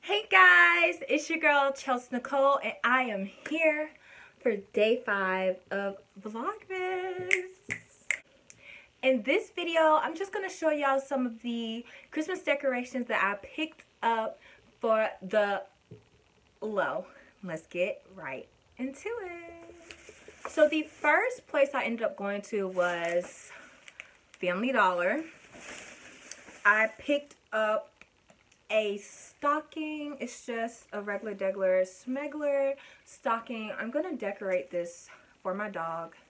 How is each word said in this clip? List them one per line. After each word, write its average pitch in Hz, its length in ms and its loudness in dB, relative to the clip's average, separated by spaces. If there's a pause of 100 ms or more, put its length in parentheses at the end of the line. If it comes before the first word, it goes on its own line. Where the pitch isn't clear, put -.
(160)
Hey 427 160 -2
guys, 349 760 8
it's 302 200 2
your 330 100 -2
girl 285 340 4
Chelsea 247 400 -2
Nicole, 277 500 2
and 226 80 -4 (140)
I 254 160 4
am 202 280 -4 (200)
here 311 400 2 (500)
for 226 160 2 (160)
day 220 340 4
five 190 520 0 (120)
of 196 280 -4 (240)
Vlogmas. 370 1120 -4 (1700)
In 254 200 4
this 349 260 0
video, 320 520 4
I'm 320 140 -4
just 392 160 -6
gonna 392 180 -4
show 320 200 0
y'all 277 320 2
some 262 240 -2
of 226 160 -8
the 233 440 -6 (260)
Christmas 359 280 -4
decorations 262 720 -2
that 220 120 0
I 202 240 -2
picked - 380 -8 (180)
up 226 380 0 (400)
for 220 300 4 (120)
the 196 420 0 (960)
low. 185 460 -2 (360)
Let's 165 240 -8
get - 340 -4 (140)
right - 320 -12 (300)
into 269 320 -8 (120)
it. 339 540 -14 (720)
So 302 220 4
the 311 140 0
first 381 640 0
place 285 260 4
I 262 100 0
ended 226 200 -2
up 208 120 -2
going 202 280 -4
to 196 260 -2
was 175 840 -2 (880)
Family 185 320 -2
Dollar. 202 540 2 (1400)
I 214 320 6
picked 285 380 -2 (160)
up 214 400 0 (800)
a 214 260 2
stocking. 302 1200 -4
It's - 260 -10
just 226 460 -6
a 208 100 -6
regular 202 340 -6
degular 190 500 2
smuggler 277 880 -2 (300)
stocking. 233 760 -4
I'm 220 120 -6
gonna 320 240 -2
decorate 196 560 -4
this 175 380 -6 (340)
for 190 100 -2
my 208 160 -4
dog. 165 460 -6 (140)